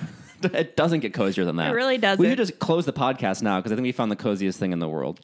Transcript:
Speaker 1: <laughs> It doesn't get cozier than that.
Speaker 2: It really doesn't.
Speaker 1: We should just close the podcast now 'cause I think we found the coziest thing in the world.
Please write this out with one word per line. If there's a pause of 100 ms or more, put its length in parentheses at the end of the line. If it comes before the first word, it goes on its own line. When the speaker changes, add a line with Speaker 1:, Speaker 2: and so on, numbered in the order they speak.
(240)
Speaker 1:
<laughs>
It
doesn't
get
cozier
than
that.
Speaker 2:
It
really
doesn't.
Speaker 1:
We
should
just
close
the
podcast
now
'cause
I
think
we
found
the
coziest
thing
in
the
world.